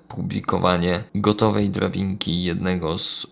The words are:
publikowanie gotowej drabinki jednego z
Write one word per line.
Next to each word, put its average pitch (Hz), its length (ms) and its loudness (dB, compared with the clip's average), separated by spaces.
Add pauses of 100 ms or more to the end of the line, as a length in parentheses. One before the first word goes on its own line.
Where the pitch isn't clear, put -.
publikowanie 90 960 0 (100)
gotowej 104 560 2
drabinki 95 720 -2
jednego 87 560 -2
z - 340 -2